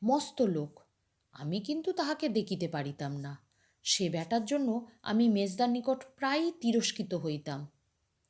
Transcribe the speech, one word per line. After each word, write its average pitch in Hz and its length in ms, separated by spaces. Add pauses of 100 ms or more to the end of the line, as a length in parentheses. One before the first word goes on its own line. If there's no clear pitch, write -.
মস্ত 269 360
লোক। 156 380 (520)
আমি 156 280
কিন্তু 311 320
তাহাকে 311 380
দেখিতে 196 380
পারিতাম 143 500
না। 139 220 (440)
সে - 260
বেটার 170 360
জন্য 240 400 (160)
আমি 233 280
মেজদার 202 400
নিকট 247 340 (120)
প্রায়ই 302 360
তিরস্কৃত 233 600
হইতাম। 147 540 (640)